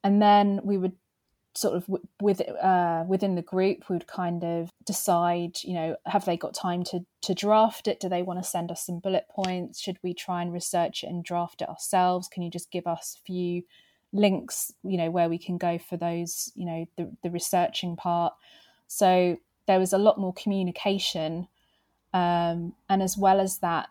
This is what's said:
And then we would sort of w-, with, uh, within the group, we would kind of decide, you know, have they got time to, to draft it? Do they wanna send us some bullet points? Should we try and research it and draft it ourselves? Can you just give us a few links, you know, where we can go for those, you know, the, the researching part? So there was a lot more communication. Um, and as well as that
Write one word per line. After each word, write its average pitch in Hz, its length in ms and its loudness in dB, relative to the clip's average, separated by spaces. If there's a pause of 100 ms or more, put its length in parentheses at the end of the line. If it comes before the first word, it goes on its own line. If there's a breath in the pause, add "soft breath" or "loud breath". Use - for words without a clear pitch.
And 202 160 6
then 202 420 6
we 202 140 0
would 185 160 0 (600)
sort - 220 0
of 180 100 -4
w-, 190 200 -4 (140)
with, 196 200 2 (220)
uh, 175 460 2
within 190 280 0
the 170 60 -2
group, 185 460 0
we 180 80 0
would 170 100 -6
kind 175 380 -4
of 170 260 -4 (140)
decide, 175 800 0
you 180 120 -6
know, 160 220 -2 (100)
have - 200 0
they 170 100 0
got - 180 -8
time 175 300 -2
to, 180 160 -4 (220)
to - 120 0
draft 214 540 4
it? - 120 -2
Do 190 80 -4
they 180 140 0
wanna 180 220 -6
send 175 260 -4
us - 160 -8
some 175 140 -6
bullet 185 340 -2
points? 185 460 -4
Should 190 220 -6
we 180 120 -4
try 175 280 -6
and 175 100 -4
research 170 520 -2
it - 40 -10
and 175 160 -6
draft 175 380 -6
it - 60 -6
ourselves? 180 600 0
Can 180 140 -8
you 170 80 -4
just - 200 -10
give 175 160 -6
us - 320 -6
a - 60 -20
few 175 380 -2 (500 soft breath)
links, - 600 0 (120)
you 190 120 -2
know, 165 140 0
where 170 180 2
we 170 100 -2
can 175 200 -6
go 170 180 0
for 170 200 -8
those, 170 580 -4
you 180 120 -8
know, 165 200 -6 (100)
the, 170 140 -6 (120)
the 175 80 -2
researching 175 680 -2
part? 170 380 -2 (520 soft breath)
So 185 520 4 (280)
there 190 140 6
was 190 140 2
a 190 40 4
lot 208 220 6
more 185 140 -2
communication. 180 1120 -2 (640)
Um, 170 640 0 (160)
and 190 120 4
as 190 140 0
well 196 240 6
as 190 200 -2
that 170 300 0